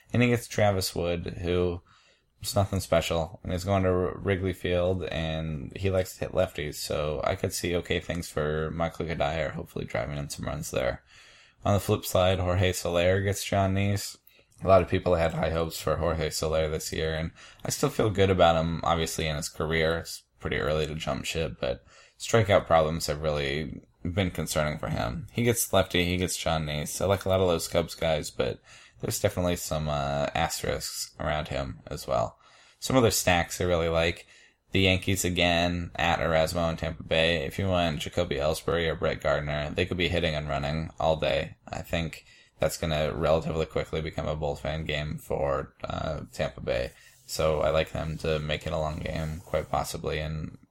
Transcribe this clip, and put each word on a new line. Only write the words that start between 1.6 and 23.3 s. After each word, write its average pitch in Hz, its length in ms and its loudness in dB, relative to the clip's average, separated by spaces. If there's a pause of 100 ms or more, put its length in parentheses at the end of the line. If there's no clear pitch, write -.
is - 120 -4
nothing 95 260 2
special, 82 640 0
and - 100 -4
he's 90 120 -2
going 95 200 2
to 92 60 4
Wrigley 92 640 0
Field, 90 520 0
and 80 720 -4
he 95 160 -2
likes 92 240 0
to - 60 -10
hit 73 120 -6
lefties, 76 420 0
so 73 500 -2
I 95 100 2
could 98 200 -2
see 87 220 -2
okay 87 220 0
things 85 300 -6
for 78 440 -2
Michael 82 340 -4
Cuddyer, 80 460 -2
hopefully - 340 -8
driving 71 320 -4
in 73 100 -6
some - 160 -10
runs 76 260 -6
there. 62 320 -2 (640)
On 101 80 2
the 98 80 4
flip 104 240 0
side, 92 360 2
Jorge 90 320 2
Soler 87 500 2
gets 98 200 0
John 98 320 2
Neese. 98 440 -2 (440)
A - 60 -2
lot 95 140 10
of 80 60 -2
people 90 260 2
had 82 180 2
high 80 180 0
hopes 82 300 -2
for 76 160 0
Jorge 80 320 0
Soler 78 400 0
this 78 240 -4
year, 80 220 -2
and 80 160 -4 (340)
I - 60 -6
still - 180 0
feel - 220 2
good 95 200 4
about 85 260 8
him, 82 280 0
obviously, 80 420 0
in 78 100 -2
his 78 120 -6
career. 80 500 0
It's - 240 -12 (160)
pretty 69 200 -4
early 76 280 0
to 76 80 -6
jump 69 300 -4
ship, 78 360 -4
but 64 220 -4 (380)
strikeout 101 460 4
problems 80 400 4
have 73 160 -2
really 73 580 -2 (240)